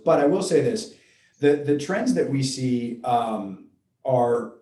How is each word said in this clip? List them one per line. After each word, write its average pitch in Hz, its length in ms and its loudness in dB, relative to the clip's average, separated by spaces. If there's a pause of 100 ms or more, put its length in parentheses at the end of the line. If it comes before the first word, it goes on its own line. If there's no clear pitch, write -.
but 160 140 4
I 143 80 4
will 92 160 2
say - 180 2
this: - 320 -4 (460)
the, 143 160 4
the 143 240 0
trends 202 340 -2
that 160 160 0
we 135 140 0
see, 123 600 -4
um, 110 680 -4 (360)
are 120 560 0